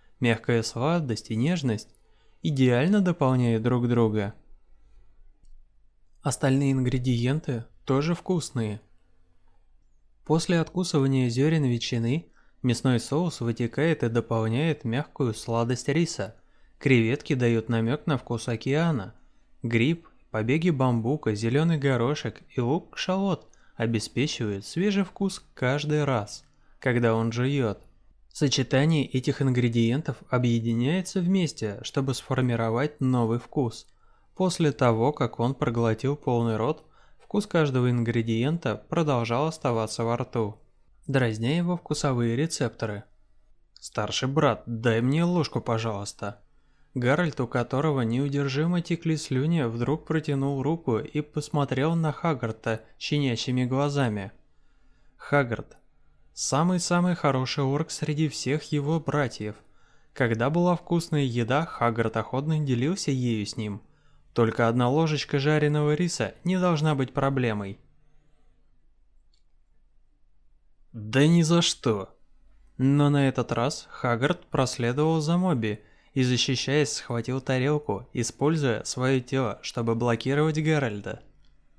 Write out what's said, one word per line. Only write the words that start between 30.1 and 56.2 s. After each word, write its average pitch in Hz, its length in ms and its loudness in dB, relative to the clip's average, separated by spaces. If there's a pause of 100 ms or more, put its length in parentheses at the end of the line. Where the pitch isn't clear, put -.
объединяется 123 920 0
вместе, 170 600 0
чтобы 135 320 -2
сформировать 123 880 -2
новый 120 380 2
вкус. - 480 -4 (480)
После 170 360 2
того, 120 400 4
как 127 280 -4
он 123 140 0
проглотил 117 640 0
полный 117 420 0
рот, 131 280 -2 (340)
вкус 202 280 -4
каждого 127 420 2
ингредиента 117 840 0
продолжал 131 720 0
оставаться 117 560 -2
во 117 120 0
рту, 117 440 -4 (480)
дразня 127 500 0
его 175 180 0
вкусовые 120 600 -2
рецепторы. 117 680 -4 (760)
«Старший - 500 -4
брат, 139 360 0
дай 117 360 0
мне 143 220 2
ложку, 170 360 0
пожалуйста». 107 800 -6 (540)
Гарольд, 139 460 0
у 123 80 -2
которого 135 540 0
неудержимо 143 800 0
текли 165 340 -2
слюни, 151 460 0
вдруг 120 440 -2
протянул 139 560 -2
руку 143 380 0
и - 220 -4
посмотрел 147 720 -2
на 160 160 0
Хаггарта 117 720 -4 (180)
щенячьими 127 640 0
глазами. 127 720 -2 (800)
Хаггард, 127 640 -2 (560)